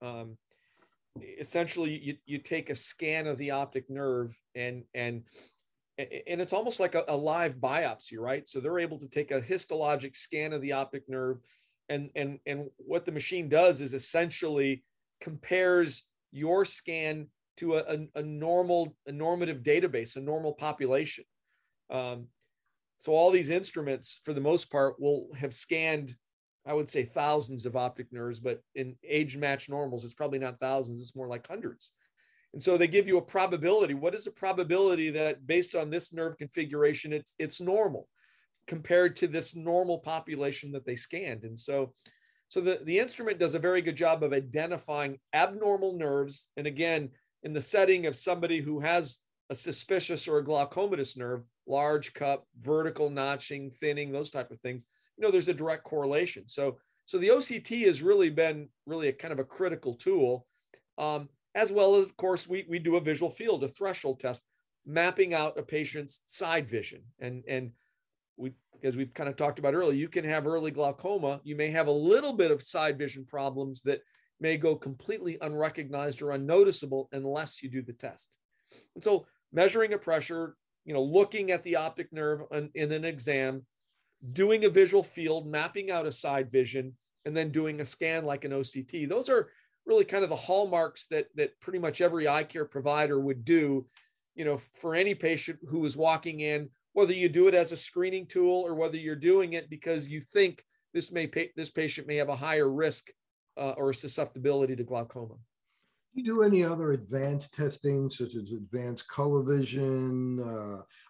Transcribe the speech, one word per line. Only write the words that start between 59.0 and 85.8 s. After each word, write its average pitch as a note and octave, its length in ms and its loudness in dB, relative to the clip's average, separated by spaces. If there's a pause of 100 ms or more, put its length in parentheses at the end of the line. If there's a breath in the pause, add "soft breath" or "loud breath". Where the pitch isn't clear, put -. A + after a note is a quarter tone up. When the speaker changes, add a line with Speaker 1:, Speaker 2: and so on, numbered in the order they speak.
Speaker 1:
a - 40 2
kind D#3+ 200 -8
of C#3 60 -4
a C3+ 60 0
critical D#3+ 500 -4
tool. B2+ 520 2 (520 soft breath)
Um, D3+ 320 -4 (240)
as G3+ 160 2
well G3 260 8
as, G3 100 6
of - 100 -12
course, F#3 320 -2
we, F#3 200 -4
we E3+ 100 -4
do E3+ 180 2
a F3 40 4
visual D#3 280 0
field, G3+ 340 -2
a C3+ 60 0
threshold E3 520 -4
test, B2 260 -6 (400)
mapping F3 480 2
out D3+ 240 -2
a D3 40 -4
patient's D3+ 600 -8
side E3 420 -2
vision. G#2 360 -8 (160)
And, B2+ 280 -10
and B2+ 260 -6 (640)
we, C3 140 -8 (300)
as C3 140 -2
we've C3 160 -4
kind D3 160 -6
of C#3 80 -6
talked C#3+ 220 -2
about C#3+ 160 2
earlier, E3+ 180 4
you D3 160 0
can E3 160 -2
have D#3 220 0
early D#3+ 240 0
glaucoma. C#3+ 720 -2
You D3 100 -8
may D3+ 140 0
have D#3 200 2
a D3 40 6
little G#3 400 4
bit F#3 180 4
of A3 120 2
side D#3 340 0
vision C3+ 300 -8
problems C3+ 560 -6
that C3+ 180 0 (400 soft breath)
may D#3+ 160 0
go D#3 180 2
completely F3 680 -8
unrecognized D3+ 800 -4
or D3 80 -2
unnoticeable C#3 840 4
unless C#3 500 -6
you C3+ 60 -8
do B2+ 140 -6
the A#2+ 100 -12
test. - 460 -14 (560 soft breath)
And E3 100 -8
so G3+ 220 2 (260 soft breath)
measuring G#3 400 4
a G3+ 60 -2
pressure, E3 580 -2 (300)
you D#3 80 -6
know, C3+ 80 2
looking G3 480 4
at E3+ 140 0
the E3+ 120 0
optic D#3+ 380 -4
nerve D3+ 260 -2 (100)
in, D3 240 -4
in D3+ 180 -2
an D#3 120 -2
exam, C3+ 600 -2 (680)
doing G#3+ 320 4
a G3 60 8
visual F#3 340 8
field, D#3+ 420 -4
mapping E3+ 440 -4